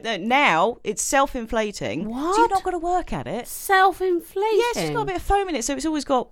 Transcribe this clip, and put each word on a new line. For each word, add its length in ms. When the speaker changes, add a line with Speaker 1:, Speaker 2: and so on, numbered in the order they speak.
Speaker 1:
no, 140
now 680
it's 180
self-inflating. 1040
So 60
Speaker 2:
What? 260
Speaker 1:
you've 140
not 140
gotta 140
work 360
at 120
it. 220
Speaker 2:
Self-inflating? 1120
Speaker 1:
Yes, 180
it's 140
got 100
a 60
bit 100
of 60
foam 260
in 60
it, 100
so 100
it's 120
always 180
got, 280